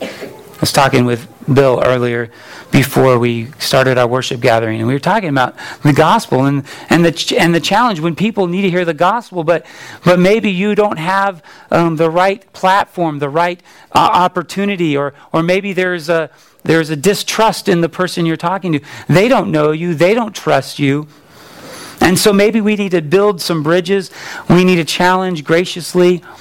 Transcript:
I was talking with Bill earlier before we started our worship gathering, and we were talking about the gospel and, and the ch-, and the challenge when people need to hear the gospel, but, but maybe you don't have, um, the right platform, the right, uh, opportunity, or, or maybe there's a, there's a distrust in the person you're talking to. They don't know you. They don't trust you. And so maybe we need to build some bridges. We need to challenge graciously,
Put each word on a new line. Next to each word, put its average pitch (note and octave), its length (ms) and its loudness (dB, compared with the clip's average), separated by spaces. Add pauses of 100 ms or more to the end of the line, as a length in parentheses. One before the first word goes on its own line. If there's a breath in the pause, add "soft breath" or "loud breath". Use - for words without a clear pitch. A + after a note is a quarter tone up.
I - 600 -16
was - 120 -2
talking C3 320 4
with A#2+ 220 -2 (260)
Bill C3 300 4
earlier A#2+ 480 0 (400 loud breath)
before C3 480 4
we A#2 400 -2
started C3 380 0
our B2 100 2
worship B2 340 -4
gathering, A2+ 400 0
and A2+ 60 -2
we A#2+ 60 0
were C#3 80 -2
talking F#3 300 -2
about C3 240 0 (280 loud breath)
the D3 100 2
gospel C#3+ 520 2
and, C#3 200 -2 (260 loud breath)
and E3+ 140 4
the E3 80 2
ch-, - 200 -6
and E3+ 220 2
the E3 60 2
challenge G3+ 400 0
when E3 140 -4
people G3 320 -2
need F3+ 160 -4
to G3 80 0
hear F3+ 140 0
the E3 80 -2
gospel, F3+ 520 -2
but, D#3+ 200 0 (400 loud breath)
but F3+ 140 4
maybe G3+ 320 2
you G3 240 -2
don't G#3 240 0
have, F#3+ 440 -2 (280 loud breath)
um, E3 260 0
the E3 140 2
right F#3 420 0
platform, F#3 680 -2
the C#3 120 -4
right, F3 320 -2 (300 loud breath)
uh, - 60 2
opportunity, F3+ 960 0
or, C#3+ 180 -4 (180 loud breath)
or E3 100 0
maybe F#3+ 300 -2
there's F3+ 360 -4
a, E3 200 0 (360 soft breath)
there's D#3 260 0
a D#3+ 60 -4
distrust G3+ 720 0
in F3+ 120 2
the E3 80 0
person F3 380 -4
you're E3 100 -2
talking F#3 360 -4
to. C#3+ 80 -2 (280 loud breath)
They F#3 200 4
don't A#3+ 220 0
know D3+ 200 2
you. E3 240 -4
They E3+ 180 2
don't A3 220 -2
trust C#3 440 -2
you. D3 280 -2 (920 loud breath)
And A3+ 180 2
so G#3+ 140 4
maybe G#3 280 2
we G#3+ 160 0
need G3 140 -4
to F3 100 2
build F3+ 400 2
some E3 220 -2
bridges. F3 480 0 (400 loud breath)
We F3 140 6
need F#3 120 4
to E3 80 0
challenge F3+ 600 0
graciously, F3+ 800 0 (180 loud breath)